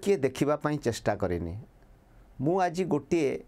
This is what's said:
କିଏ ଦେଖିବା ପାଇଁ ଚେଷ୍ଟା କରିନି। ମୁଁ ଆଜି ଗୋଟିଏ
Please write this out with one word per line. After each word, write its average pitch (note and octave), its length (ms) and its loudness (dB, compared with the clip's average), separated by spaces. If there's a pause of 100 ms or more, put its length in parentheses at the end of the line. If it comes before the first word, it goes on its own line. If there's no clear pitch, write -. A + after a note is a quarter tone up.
କିଏ G3+ 160 4
ଦେଖିବା C#3 400 2
ପାଇଁ D3+ 200 -2
ଚେଷ୍ଟା A2 380 -2
କରିନି। F2 380 -2 (880)
ମୁଁ F3 200 2
ଆଜି F3 240 0
ଗୋଟିଏ D3+ 640 0